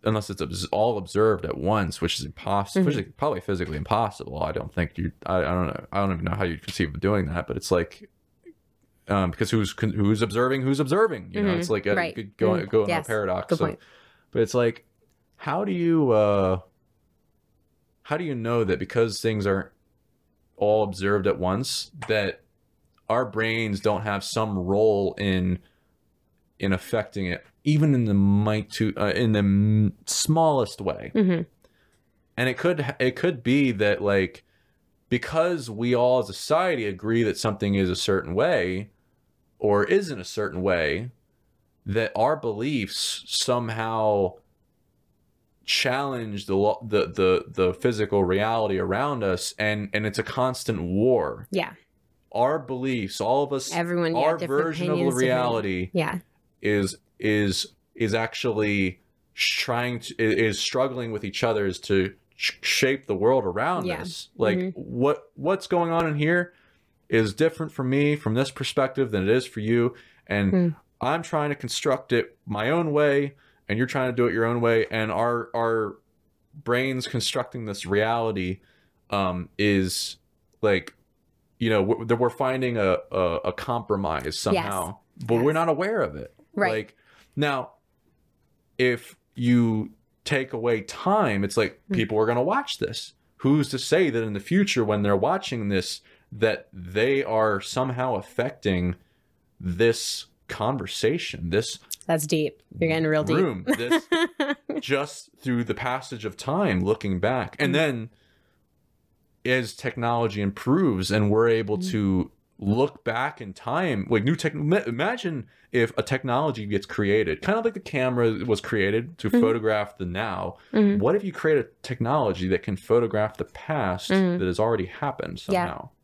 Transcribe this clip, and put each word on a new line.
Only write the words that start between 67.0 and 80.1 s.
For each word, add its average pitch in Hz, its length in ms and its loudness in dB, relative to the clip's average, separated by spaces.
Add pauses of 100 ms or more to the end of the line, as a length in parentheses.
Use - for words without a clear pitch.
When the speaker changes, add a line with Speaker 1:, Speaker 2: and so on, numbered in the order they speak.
Speaker 1:
is 110 260 2
different 160 380 0
for 131 120 -4
me 143 320 2
from 113 180 -2
this 135 160 0
perspective 131 600 0
than 101 120 0
it 95 80 2
is 127 160 4
for - 140 -10
you. 113 340 2 (320)
And 101 240 2
Speaker 2:
Hmm. 180 180 4 (320)
Speaker 1:
I'm 147 220 -2
trying 151 280 -2
to 143 60 -2
construct - 560 -2
it - 240 0 (100)
my 107 240 -2
own 160 220 0
way, 143 420 2 (340)
and 104 100 -2
you're 127 80 2
trying 131 240 -2
to 117 60 -4
do 120 100 4
it 95 80 0
your 113 100 2
own 120 160 0
way. 113 300 4
And 110 200 -2
our, 117 440 0
our 113 420 0 (580)
brains 127 520 -2
constructing 123 600 -4
this 101 200 -8
reality, 104 760 0 (500)
um, 92 380 -2 (100)
is, 98 580 2 (440)